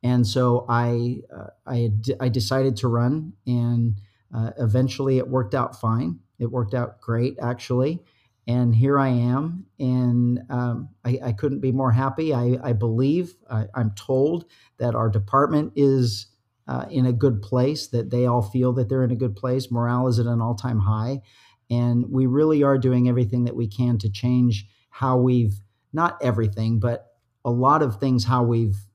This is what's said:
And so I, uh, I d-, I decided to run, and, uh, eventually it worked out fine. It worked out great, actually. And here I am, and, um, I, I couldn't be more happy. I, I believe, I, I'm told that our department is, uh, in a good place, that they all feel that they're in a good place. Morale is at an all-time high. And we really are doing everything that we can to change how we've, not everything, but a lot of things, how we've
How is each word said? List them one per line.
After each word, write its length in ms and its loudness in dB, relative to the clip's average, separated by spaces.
And 240 2
so 400 2
I, 540 0
uh, 140 -16
I 260 0
d-, 180 -2
I 80 0
decided 500 0
to 120 -2
run, 440 0
and, 540 0
uh, 220 -4
eventually 600 0
it 120 -2
worked 260 -2
out 240 -4
fine. 400 -2
It 120 -4
worked 220 -2
out 260 -4
great, 420 -2
actually. 640 -2
And 300 2
here 240 4
I 80 2
am, 580 -2
and, 680 2
um, 400 -6
I, 180 0
I 80 -4
couldn't 300 -4
be 100 0
more 200 2
happy. 420 0
I, 280 0
I 120 -2
believe, 640 0
I, 240 -2
I'm 180 0
told 540 0
that 160 -2
our 140 0
department 680 0
is, 500 2
uh, 220 -6
in 160 0
a 80 2
good 280 2
place, 460 -2
that 220 -4
they 160 0
all 160 2
feel 320 0
that 160 -2
they're 160 0
in 60 0
a 40 0
good 220 -4
place. 340 -4
Morale 360 0
is 120 2
at 60 2
an 160 0
all-time 380 -2
high. 420 -2
And 420 0
we 140 2
really 380 4
are 140 4
doing 300 2
everything 380 2
that 100 -4
we 120 -2
can 320 0
to 120 -2
change 560 2
how 280 0
we've, 360 4
not 280 -2
everything, 600 0
but 340 -4
a 60 0
lot 300 4
of 180 -2
things, 260 2
how 180 2
we've 320 0